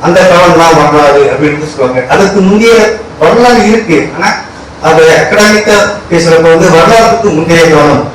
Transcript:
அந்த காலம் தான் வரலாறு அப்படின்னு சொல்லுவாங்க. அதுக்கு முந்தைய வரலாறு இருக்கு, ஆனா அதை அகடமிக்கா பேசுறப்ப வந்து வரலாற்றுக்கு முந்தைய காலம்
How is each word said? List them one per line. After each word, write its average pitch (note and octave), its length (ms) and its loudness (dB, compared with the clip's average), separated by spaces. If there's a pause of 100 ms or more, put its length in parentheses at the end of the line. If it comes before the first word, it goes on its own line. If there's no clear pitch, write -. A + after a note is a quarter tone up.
அந்த F3 140 0 (100)
காலம் E3+ 320 2
தான் E3 180 2
வரலாறு D3 520 2
அப்படின்னு D3 400 -6
சொல்லுவாங்க. B2+ 300 -4 (120)
அதுக்கு F#3+ 360 0
முந்தைய A3+ 260 2 (460)
வரலாறு A#3 500 2
இருக்கு, F3 260 0 (180)
ஆனா E3+ 140 -4 (600)
அதை - 140 2 (180)
அகடமிக்கா G#3 560 0 (340)
பேசுறப்ப E3 420 0
வந்து F3 220 2
வரலாற்றுக்கு G3+ 640 2
முந்தைய E3 360 2
காலம் D3 420 0